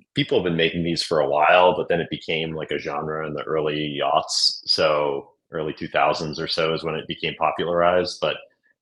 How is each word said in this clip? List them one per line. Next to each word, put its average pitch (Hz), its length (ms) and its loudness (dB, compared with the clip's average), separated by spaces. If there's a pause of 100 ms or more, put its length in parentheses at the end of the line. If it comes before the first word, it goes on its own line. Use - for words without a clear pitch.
(140)
people 143 240 0
have 92 60 2
been 85 120 0
making 82 280 0
these 82 180 0
for 80 180 2
a 69 80 2
while, 85 480 6
but 82 120 -4
then 85 120 0
it 80 100 -6
became, 80 440 -4
like, 76 160 -8
a 76 80 -2
genre 78 480 -6
in 76 80 -6
the 73 100 -6
early 76 600 -2
aughts. - 640 0
So 76 640 0 (200)
early 78 220 -4
two 82 160 -10
thousands 76 520 0
or 82 80 -4
so 80 260 0
is 80 100 -6
when 80 120 -2
it 76 120 -8
became 78 300 -6
popularized. 87 840 2
But 76 160 0 (460)